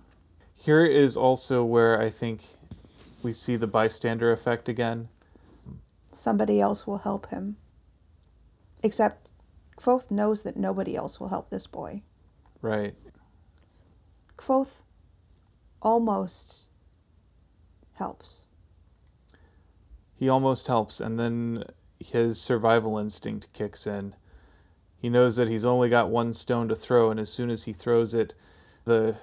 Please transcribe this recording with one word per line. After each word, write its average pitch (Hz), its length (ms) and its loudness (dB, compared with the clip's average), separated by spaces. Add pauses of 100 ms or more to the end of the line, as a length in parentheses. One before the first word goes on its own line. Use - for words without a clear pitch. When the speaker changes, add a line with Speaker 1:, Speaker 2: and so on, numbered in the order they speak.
(540)
Speaker 1:
Here 156 300 4
is 139 320 4
also 127 480 2
where 117 360 4
I 113 100 0
think 113 340 -8 (800)
we 120 100 -4
see 123 220 -2
the 110 140 -2
bystander 113 640 2
effect 117 360 -2
again. 117 400 -4 (1000)
Speaker 2:
Somebody 208 500 0
else 202 280 0
will 202 100 -4
help 202 300 -8
him. 202 280 -8 (1300)
Except - 480 -2 (480)
Kvothe 247 320 -2
knows 208 320 -2
that - 140 -10
nobody 190 400 -4
else - 240 -8
will 196 80 -10
help - 220 -8
this - 180 -10
boy. - 340 -14 (600)
Speaker 1:
Right. 107 340 -4 (1400)
Speaker 2:
Kvothe 269 440 -2 (1000)
almost 220 880 -2 (1300)
helps. - 500 -12 (1700)
Speaker 1:
He 131 140 -2
almost 131 380 2
helps, 113 340 -2
and 113 180 -6
then 117 460 -4 (340)
his 117 400 -2
survival 113 600 2
instinct 107 560 -8
kicks 104 320 -8
in. 101 280 -8 (840)
He 120 100 -6
knows 123 280 6
that 120 120 2
he's 110 160 -2
only 123 240 4
got 113 220 4
one 117 240 -2
stone 117 340 -2
to 110 80 -2
throw, 117 340 4
and 110 80 -4
as 107 120 -6
soon 120 180 -4
as 113 160 -6
he 110 80 -10
throws 117 400 0
it, 113 220 -2 (500)
the 110 380 2